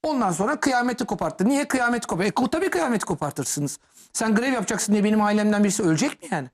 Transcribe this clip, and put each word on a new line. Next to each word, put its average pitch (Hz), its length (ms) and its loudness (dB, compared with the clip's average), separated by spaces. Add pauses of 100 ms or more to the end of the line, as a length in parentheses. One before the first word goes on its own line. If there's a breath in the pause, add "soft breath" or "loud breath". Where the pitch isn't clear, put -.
ondan 254 300 0
sonra 240 280 -2
kıyameti 247 440 0
koparttı. 190 440 -2
Niye 277 200 2
kıyameti 240 380 0
kopar-, 185 180 -2
e, 208 40 2
ko-, 240 220 0
tabii 339 200 0
kıyameti 262 360 0
kopartırsınız. 147 720 -4 (340 soft breath)
Sen 220 220 0
grev 254 180 2
yapacaksın 214 400 -2
diye 208 120 4
benim 214 180 4
ailemden 208 420 2
birisi 202 180 0
ölecek 165 400 0
mi 302 80 -16
yani? 143 240 -4